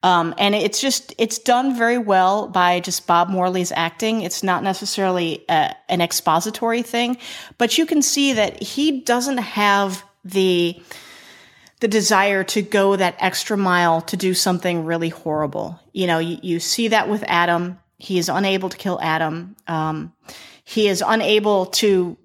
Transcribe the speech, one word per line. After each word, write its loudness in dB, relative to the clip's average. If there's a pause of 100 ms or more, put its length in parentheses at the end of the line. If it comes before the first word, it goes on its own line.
Um, 2
and 2
it's -2
just, -4
it's -2
done 0
very 2
well 2
by 2
just -6
Bob 4
Morley's 0
acting. -2
It's -6
not 0
necessarily -2
a, 2 (140)
an 0
expository 0
thing, -4 (400)
but 0
you 2
can 0
see 0
that 0
he -2
doesn't -2
have 0 (220)
the, 0 (1000)
the 0
desire 2
to -2
go 2
that 0
extra -2
mile 2
to -8
do 0
something -2
really -2
horrible. -6 (140)
You -2
know, 2
you, -4
you -2
see -2
that 2
with -2
Adam. 0 (200)
He -4
is 0
unable 0
to -16
kill -4
Adam. -4 (100)
Um, -4 (500)
he 0
is 0
unable 2
to 0